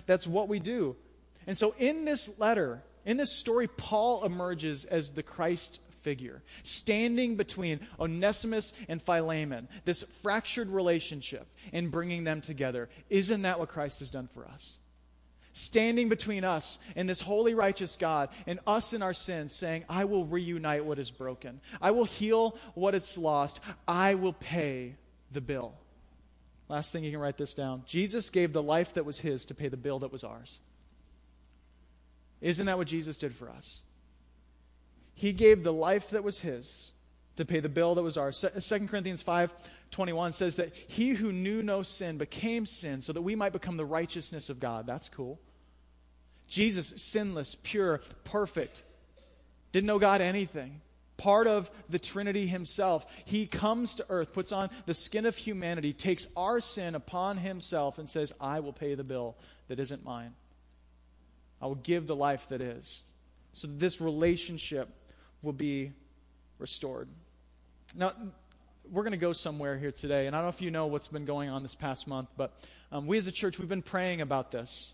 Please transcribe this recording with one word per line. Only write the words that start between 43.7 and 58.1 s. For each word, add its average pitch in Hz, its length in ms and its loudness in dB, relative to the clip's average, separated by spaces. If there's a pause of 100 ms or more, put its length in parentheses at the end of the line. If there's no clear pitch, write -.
the 156 80 -2
righteousness 160 640 -4
of 127 120 -8
God. 117 260 -4
That's 127 220 -6
cool. 135 320 -10 (1080)
Jesus, 190 480 2
sinless, 190 640 -2
pure, 185 380 2 (240)
perfect, 185 580 -2 (920)
didn't 196 140 4
know 208 120 4
God 196 220 8
anything. 165 600 -2 (360)
Part 208 300 6
of 208 240 4 (180)
the 170 100 0
Trinity 202 480 -2
himself. 180 600 0 (180)
He 208 220 0
comes 226 500 0
to - 120 -6
earth, 175 240 0
puts 185 180 -4
on 196 200 -2 (160)
the 170 80 0
skin 214 320 0
of 233 100 2
humanity, 170 560 -2
takes 185 340 0 (100)
our 214 240 2
sin 175 340 -4
upon 180 420 -2
himself 175 640 -2
and 156 100 -10
says, 151 320 -2